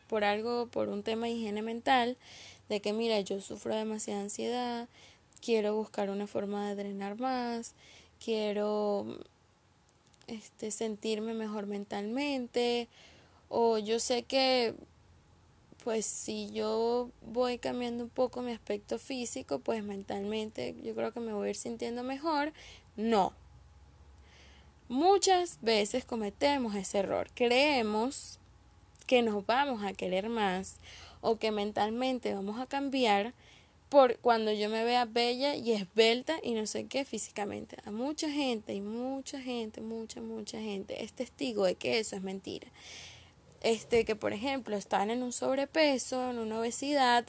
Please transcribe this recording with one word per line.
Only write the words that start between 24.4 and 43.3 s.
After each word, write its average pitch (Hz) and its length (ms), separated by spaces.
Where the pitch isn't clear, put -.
Muchas 359 760
veces 220 440
cometemos 233 720
ese 202 240
error. 185 340
Creemos 240 1080
que 254 160
nos 208 240
vamos 247 380
a 190 100
querer 190 360
más 190 480
o 226 160
que 220 140
mentalmente 214 840
vamos 202 260
a 262 60
cambiar 254 680
por 262 280
cuando 220 340
yo 208 180
me 220 140
vea 240 220
bella 240 500
y 233 160
esbelta 226 720
y 240 100
no 220 120
sé 214 220
qué 269 180
físicamente. 208 800
A 214 60
mucha 285 380
gente, 254 440
y 196 80
mucha 254 580
gente, 240 420
mucha, 226 400
mucha 226 380
gente 208 440
es 214 100
testigo 240 520
de 180 100
que 240 240
eso 214 160
es 196 60
mentira. 190 460